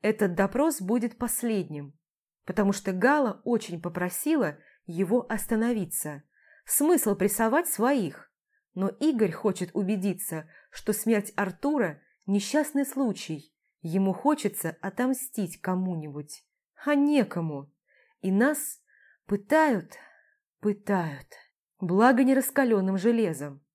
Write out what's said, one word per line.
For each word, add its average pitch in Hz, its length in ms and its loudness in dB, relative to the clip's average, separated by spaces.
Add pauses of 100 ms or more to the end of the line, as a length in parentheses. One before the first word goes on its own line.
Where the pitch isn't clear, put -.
этот 208 320 0
допрос 233 480 0
будет 226 380 -2
последним, 180 720 -4 (520)
потому 196 280 2
что 196 200 -4
Гала 247 500 0
очень 214 360 -2
попросила 180 800 -2 (280)
его 190 460 0
остановиться. 214 920 -4 (420)
Смысл 285 500 2
прессовать 226 520 2
своих? 226 640 -2 (420)
Но 190 160 -2
Игорь 220 420 2
хочет 185 420 -2
убедиться, 185 760 -4 (220)
что - 220 -4
смерть 208 420 0
Артура – 196 680 -2 (240)
несчастный 269 600 0
случай. 226 680 -4 (280)
Ему 190 320 0
хочется 208 680 -2
отомстить 214 800 -4
кому-нибудь, 160 840 -6 (400)
а 294 120 2
некому. 185 760 0 (500)
И 190 100 -2
нас 262 500 0 (440)
пытают... 247 720 2 (640)
Пытают. 185 680 -2 (520)
Благо 226 440 4
не 262 100 6
раскалённым 226 640 2
железом. 170 640 0 (140)